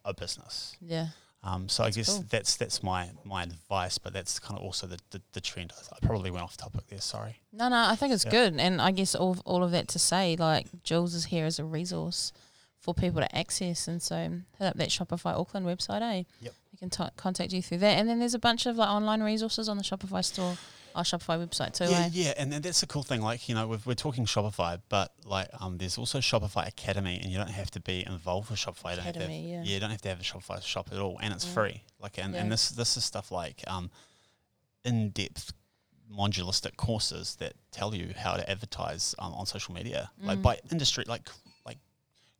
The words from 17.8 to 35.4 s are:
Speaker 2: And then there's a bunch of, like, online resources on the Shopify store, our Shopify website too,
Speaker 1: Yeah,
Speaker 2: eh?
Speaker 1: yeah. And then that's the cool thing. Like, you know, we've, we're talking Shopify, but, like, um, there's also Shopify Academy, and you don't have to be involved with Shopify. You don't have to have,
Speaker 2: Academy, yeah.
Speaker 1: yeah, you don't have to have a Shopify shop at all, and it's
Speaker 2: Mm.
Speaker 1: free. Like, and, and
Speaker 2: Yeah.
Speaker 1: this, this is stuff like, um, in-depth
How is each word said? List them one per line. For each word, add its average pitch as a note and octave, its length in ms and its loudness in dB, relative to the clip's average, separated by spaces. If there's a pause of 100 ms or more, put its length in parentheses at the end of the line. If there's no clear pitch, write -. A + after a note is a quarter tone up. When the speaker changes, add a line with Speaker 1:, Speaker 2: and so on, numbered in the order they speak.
Speaker 2:
And A3 120 4
then A#3 100 2
there's A#3+ 140 2
a A#3+ 60 0
bunch A#3 260 4
of, A#3+ 100 2
like, A3 140 6
online G#3+ 340 4
resources G#3+ 460 0
on G#3 80 0
the G3+ 60 -2
Shopify F#3+ 420 -2
store, F3+ 320 0 (380)
our E3+ 80 0
Shopify F3 340 0 (100)
website - 260 -2
too, F3 120 0
Speaker 1:
Yeah, F3 140 6
Speaker 2:
eh? E3+ 120 4
Speaker 1:
yeah. E3 260 2
And C#3+ 140 0
then D3 120 -2
that's F3 180 2
the - 60 -4
cool C#3+ 160 -2
thing. A#2+ 180 0
Like, A#2 260 -2
you B2 60 0
know, A2+ 140 2
we've, A2+ 180 -4
we're B2 80 0
talking B2 320 0
Shopify, G2 540 2 (100)
but, G2 240 2 (120)
like, F#2+ 240 0 (120)
um, F#2 160 -4
there's F2+ 220 -4
also B2 200 -2
Shopify G2 480 2
Academy, F#2+ 540 -2
and F#2 100 -4
you F#2 60 -2
don't G2+ 120 -4
have G2 220 -6
to - 80 -10
be F#2 260 -4
involved F2+ 440 -4
with G#2+ 100 -2
Shopify. - 320 -6
You F2+ 40 0
don't F2+ 100 -6
have F3 100 -4
to E3+ 40 -6
have, - 100 -4
Speaker 2:
Academy, D#3+ 220 -8
yeah. F3 120 -6
Speaker 1:
yeah, G2+ 100 0
you G2 60 0
don't G#2 120 -2
have G#2 100 -6
to G2 80 -4
have F2+ 100 -4
a F#2 40 -8
Shopify F#2 400 -8
shop - 280 -4
at G2 80 -6
all, G2 220 -2
and G#2+ 120 -2
it's F#2 120 -4
Speaker 2:
Mm. F3 80 -8
Speaker 1:
free. G#2 300 0 (160)
Like, - 180 -10
and, F#2+ 180 -4
and - 100 -2
Speaker 2:
Yeah. G#2+ 40 0
Speaker 1:
this, A2+ 200 4
this A#2 280 0
is A#2+ 60 -2
stuff - 260 -4
like, F2 380 -6
um, F2+ 240 -4 (920)
in-depth G#2+ 680 0 (580)